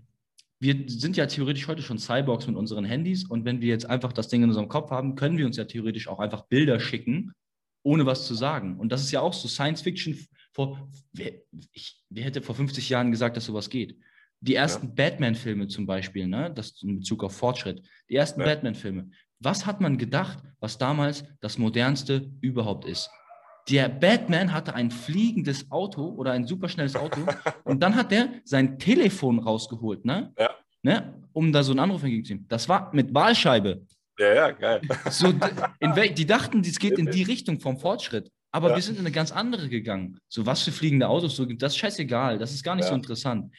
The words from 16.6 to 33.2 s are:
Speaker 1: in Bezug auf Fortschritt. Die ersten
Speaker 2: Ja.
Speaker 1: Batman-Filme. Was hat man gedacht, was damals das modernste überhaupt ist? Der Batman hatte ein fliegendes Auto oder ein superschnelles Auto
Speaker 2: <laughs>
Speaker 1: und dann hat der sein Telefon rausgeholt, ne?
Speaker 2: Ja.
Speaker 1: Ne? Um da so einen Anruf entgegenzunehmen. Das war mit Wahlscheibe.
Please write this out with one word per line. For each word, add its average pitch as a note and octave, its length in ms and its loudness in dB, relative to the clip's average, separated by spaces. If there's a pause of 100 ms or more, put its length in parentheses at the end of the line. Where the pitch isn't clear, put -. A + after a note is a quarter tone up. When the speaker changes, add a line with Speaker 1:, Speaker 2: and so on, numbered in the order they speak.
Speaker 1:
in F#2+ 180 -4
Bezug G#2+ 240 -4
auf F#2+ 120 -6
Fortschritt. A#2+ 460 -4 (260)
Die A#2+ 80 -2
ersten D3+ 240 0
Speaker 2:
Ja. - 60 0
Speaker 1:
Batman-Filme. G#2+ 640 -4 (300)
Was D#3+ 260 -2
hat G3+ 140 -4
man D3 180 2
gedacht, D#3 400 -2 (220)
was - 180 -8
damals D3 460 0 (160)
das G#2+ 180 -8
modernste C3+ 720 0 (100)
überhaupt A#2+ 460 -2
ist? - 240 -8 (600)
Der C3+ 180 4
Batman F3 640 2
hatte D#3 220 -4
ein A#2+ 160 0
fliegendes D#3 800 -2
Auto E3 400 -4
oder C3 220 -4
ein B2 140 0
superschnelles D#3 500 -4
Auto D3 240 -4
Speaker 2:
<laughs> - 440 -4
Speaker 1:
und C3+ 180 2
dann G3+ 140 6
hat B3 140 2
der A#3 180 4 (160)
sein C3+ 340 2
Telefon F3+ 600 4
rausgeholt, A2 640 -4
ne? C#3 340 -2
Speaker 2:
Ja. A2+ 120 4 (320)
Speaker 1:
Ne? - 400 0 (100)
Um D#3+ 180 4
da D3 120 6
so C3+ 100 4
einen C3+ 80 4
Anruf F3 220 0
entgegenzunehmen. A2 460 -4
Das A#2 200 -2
war F#3 260 2
mit B2 200 2
Wahlscheibe. C3 720 4 (320)